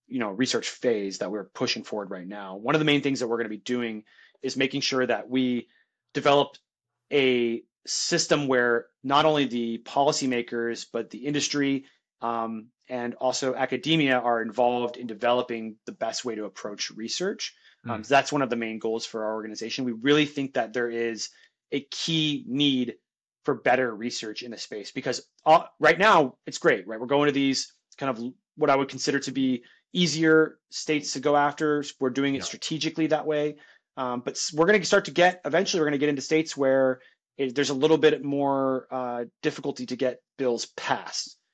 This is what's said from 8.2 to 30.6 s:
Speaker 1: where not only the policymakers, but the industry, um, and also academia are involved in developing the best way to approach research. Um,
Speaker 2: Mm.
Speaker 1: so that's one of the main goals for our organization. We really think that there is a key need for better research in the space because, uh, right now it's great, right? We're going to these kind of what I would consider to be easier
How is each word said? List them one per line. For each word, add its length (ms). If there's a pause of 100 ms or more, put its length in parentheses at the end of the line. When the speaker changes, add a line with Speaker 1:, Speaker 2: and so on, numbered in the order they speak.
Speaker 1:
where 380 (160)
not 240
only 180
the 400
policymakers, 1040
but 200
the 160
industry, 580 (380)
um, 440 (220)
and 260
also 400
academia 640
are 240
involved 540
in 100
developing 800
the 80
best 320
way 100
to 100
approach 460
research. 640 (320)
Um, 140
Speaker 2:
Mm. 60
Speaker 1:
so 80
that's 180
one 100
of 80
the 60
main 220
goals 280
for 180
our 100
organization. 500
We 80
really 340
think 280
that 180
there 180
is 380 (440)
a 80
key 680
need 500 (480)
for 100
better 400
research 480
in 80
the 80
space 320
because, 360 (180)
uh, 200 (140)
right 200
now 380 (100)
it's 120
great, 280
right? 120
We're 80
going 200
to 60
these 400 (260)
kind 120
of 120 (340)
what 140
I 60
would 120
consider 320
to 120
be 320 (280)
easier 680 (120)